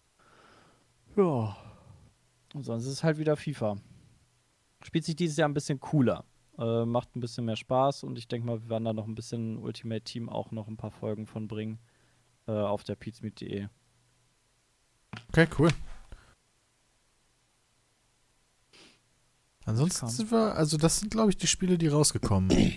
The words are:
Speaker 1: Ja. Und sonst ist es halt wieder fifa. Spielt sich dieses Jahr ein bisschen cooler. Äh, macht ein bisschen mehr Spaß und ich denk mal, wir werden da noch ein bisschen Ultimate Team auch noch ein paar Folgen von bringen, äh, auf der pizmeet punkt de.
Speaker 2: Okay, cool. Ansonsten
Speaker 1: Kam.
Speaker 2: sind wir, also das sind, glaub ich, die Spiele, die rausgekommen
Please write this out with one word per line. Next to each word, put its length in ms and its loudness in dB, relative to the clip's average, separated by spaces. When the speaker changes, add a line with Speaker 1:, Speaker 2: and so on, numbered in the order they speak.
Speaker 1:
Ja. 400 4
Und 100 -10
sonst 220 -6
ist 80 -6
es 100 -6
halt 140 4
wieder 200 2
fifa. 400 -4
Spielt 220 -4
sich 100 -4
dieses 220 -2
Jahr 100 4
ein 60 -2
bisschen 260 -2
cooler. 460 2
Äh, 260 0
macht 300 -2
ein 40 -8
bisschen 260 -6
mehr 100 -2
Spaß 480 0
und 140 -8
ich 100 -14
denk 180 -6
mal, 160 -4
wir 80 -10
werden 160 -2
da 80 0
noch 140 -6
ein 80 -8
bisschen 420 -6
Ultimate 460 -8
Team 260 -10
auch 220 -6
noch 160 -10
ein 100 -10
paar 140 -10
Folgen 340 -6
von 220 -10
bringen, 320 -8
äh, 40 -4
auf 320 -2
der 120 -6
pizmeet 400 -12
punkt 60 -16
de. 260 -6
Speaker 2:
Okay, 180 6
cool. 120 6
Ansonsten 360 0
Speaker 1:
Kam. 80 -4
Speaker 2:
sind 220 -4
wir, 240 2
also 220 2
das 220 4
sind, 120 -4
glaub 180 4
ich, 80 2
die 100 -2
Spiele, 300 2
die 100 2
rausgekommen 640 4